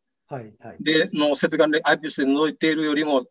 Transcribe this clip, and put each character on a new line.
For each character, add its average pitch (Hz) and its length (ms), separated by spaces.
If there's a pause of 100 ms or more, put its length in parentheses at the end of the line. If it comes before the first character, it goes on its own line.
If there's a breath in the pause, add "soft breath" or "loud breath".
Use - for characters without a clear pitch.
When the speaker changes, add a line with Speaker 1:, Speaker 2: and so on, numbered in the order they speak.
(400)
Speaker 1:
い、 107 180
は 104 160
い。 - 60
Speaker 2:
で、 160 340
の 147 200
接 156 220
眼 156 140
で、 156 140
ア 151 100
イ 165 40
ピ 151 120
ス 147 100
で 139 60
覗 147 240
い 139 60
て 160 140
い 156 40
る 156 100
よ 151 100
り 151 100
も、 143 260